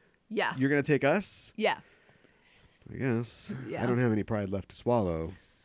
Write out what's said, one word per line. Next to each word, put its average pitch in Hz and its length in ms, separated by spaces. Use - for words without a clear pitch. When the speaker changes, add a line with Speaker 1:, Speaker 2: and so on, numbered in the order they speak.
Speaker 1:
Yeah. 196 300
Speaker 2:
you're 131 120
gonna 143 140
take 143 200
us?" 165 520
Speaker 1:
Yeah. 180 240
Speaker 2:
I - 60
guess. 120 560
I - 40
Speaker 1:
Yeah. - 160
Speaker 2:
don't 123 140
have 123 120
any 107 120
pride 104 260
left 95 200
to - 60
swallow. 90 580